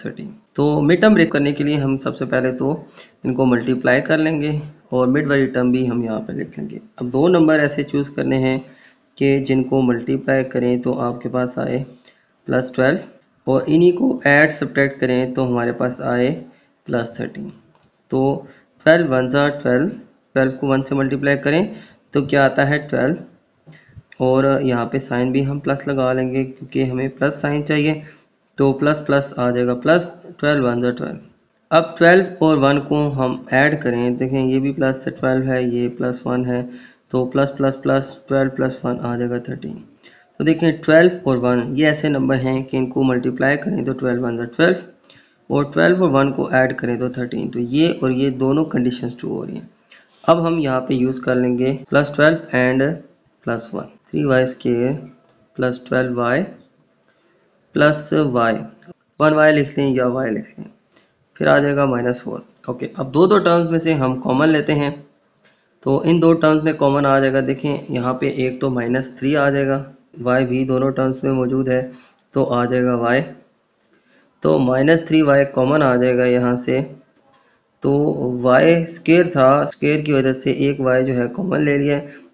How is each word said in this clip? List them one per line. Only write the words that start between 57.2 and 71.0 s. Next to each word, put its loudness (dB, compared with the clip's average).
plus 2
वाई, 2
वन 4
वाई 6
लिख 0
लें 0
या 2
वाई -2
लिख -8
लें, -14
फिर 0
आ 6
जाएगा 2
माइनस -2
फ़ोर। -12
ओके, -10
अब -8
दो 4
दो 4
terms 2
में 0
से 0
हम 0
common 2
लेते 2
हैं, -2
तो 0
इन 4
दो 6
terms 2
में 0
common 2
आ 4
जाएगा। 2
देखें -4
यहाँ -2
पे -4
एक -6
तो 0
माइनस -2
थ्री 0
आ 2
जाएगा, -2
वाई 0
भी -2
दोनों 0
terms -2